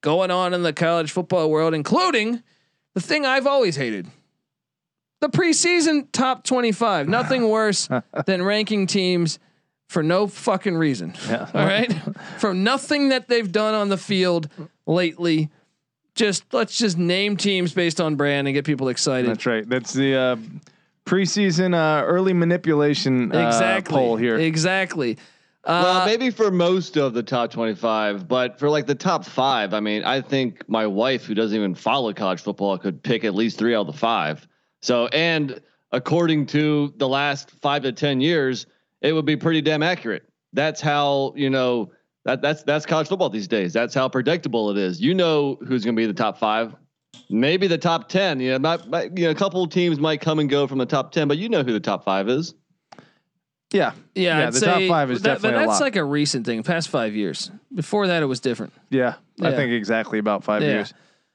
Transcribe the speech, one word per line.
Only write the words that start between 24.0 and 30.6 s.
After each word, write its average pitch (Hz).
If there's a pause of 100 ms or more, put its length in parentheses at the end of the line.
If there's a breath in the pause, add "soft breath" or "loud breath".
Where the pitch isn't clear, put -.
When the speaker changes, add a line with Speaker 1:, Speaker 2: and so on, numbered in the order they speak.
Speaker 2:
here. 113
Speaker 1:
Exactly. 160 (480 soft breath)
Uh, 175
Speaker 3:
Well, 185
maybe 233
for 208
most 180
of 139
the 117
top 120
twenty-five, 107
but 123
for, 147
like, 151
the 143
top 180
five, 123
I 107
mean, 104
I 127
think 127